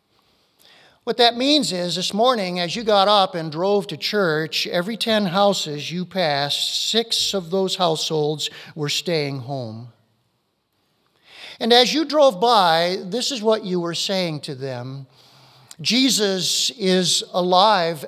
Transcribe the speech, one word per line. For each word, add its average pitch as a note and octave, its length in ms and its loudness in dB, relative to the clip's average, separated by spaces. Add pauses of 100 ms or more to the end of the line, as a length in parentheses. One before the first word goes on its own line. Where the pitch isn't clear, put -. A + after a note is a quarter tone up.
(1040)
What A3+ 120 -4
that A#3+ 220 4
means C4+ 340 2
is, F3 240 -4
this F3+ 160 -4
morning, G3+ 480 2
as E3+ 160 -4
you A#3 80 -6
got G3+ 240 4
up F#3+ 260 4
and D#3+ 160 -6
drove F#3+ 360 0
to D#3 100 -10
church, D#3+ 680 -2
every F3+ 300 -4
ten G#3+ 300 0
houses D#3+ 640 0
you F3+ 140 -6
passed, D3+ 840 -2
six A3+ 420 -2
of F3 180 -4
those F#3+ 260 -2
households D#3 760 -2 (240)
were D3 160 -4
staying C#3+ 500 -4
home. A#2+ 520 -10 (1700)
And A3+ 120 4
as A#3+ 200 8
you D4+ 120 2
drove C#4 340 4
by, F3+ 640 4
this A3+ 300 -4
is A#3 100 -6
what A3 220 0
you F3+ 160 -2
were E3+ 140 -4
saying F3 480 -4
to D#3 120 -10
them. C3 540 -10 (720)
"Jesus G3 880 0
is F#3 640 0
alive F3+ 760 2